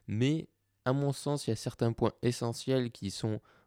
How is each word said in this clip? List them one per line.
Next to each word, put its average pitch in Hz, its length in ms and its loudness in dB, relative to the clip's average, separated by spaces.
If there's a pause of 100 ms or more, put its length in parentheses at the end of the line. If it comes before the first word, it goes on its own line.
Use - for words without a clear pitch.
mais 135 400 0 (360)
à 127 80 2
mon 143 200 2
sens, 143 340 -2
il 117 40 0
y - 20 4
a 110 40 0
certains - 360 0
points 113 200 2 (100)
essentiels 120 680 0
qui 98 200 -6
sont, 107 300 -2 (260)